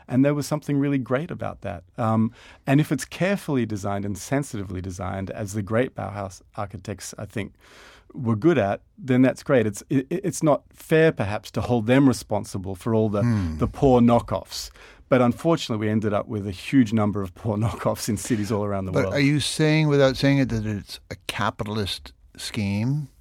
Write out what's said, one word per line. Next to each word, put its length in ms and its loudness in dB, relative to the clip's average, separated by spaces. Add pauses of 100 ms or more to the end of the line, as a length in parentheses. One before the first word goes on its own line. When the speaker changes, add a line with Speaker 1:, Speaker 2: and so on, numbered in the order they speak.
Speaker 1:
And 160 4
there 100 4
was 140 -4
something 320 -2
really 180 0
great 320 -4
about 300 -8
that. 240 -10 (120)
Um, 360 2 (340)
and 140 4
if 100 0
it's 140 -2
carefully 600 -2
designed 380 -4
and 140 -6
sensitively 600 -6
designed, 500 -8
as 220 -8
the 100 -4
great 320 0
Bauhaus 480 -10 (140)
architects, 600 -10
I 100 -10
think, 280 -8 (580)
were 220 -2
good 240 4
at, 220 0 (180)
then 240 2
that's 220 2
great. 200 4
It's, 260 -4
it, 200 0
it's 320 -4
not 220 2 (100)
fair, 380 2
perhaps, 400 -4
to 80 -2
hold 260 0
them 220 6
responsible 640 -2
for 220 -2
all 140 2
the, 120 0
Speaker 2:
Hmm. 360 0
Speaker 1:
the 100 0
poor 320 6
knockoffs. 720 2 (400)
But 120 6
unfortunately, 640 0
we 40 0
ended 220 0
up 160 -2
with 180 -6
a 40 -4
huge 420 2
number 300 2
of 120 -10
poor 220 -4
<laughs> 80 0
knockoffs 460 -2
in 80 -2
cities 340 -2
all 100 0
around 220 -4
the 80 -6
Speaker 2:
But 120 0
Speaker 1:
world. 100 -4
Speaker 2:
are 60 0
you 200 2
saying, 480 0
without 300 4
saying 180 2
it, 140 0
that 160 -4
it's 340 -8 (100)
a 60 -12 (100)
capitalist 840 -4 (240)
scheme? 720 -4 (120)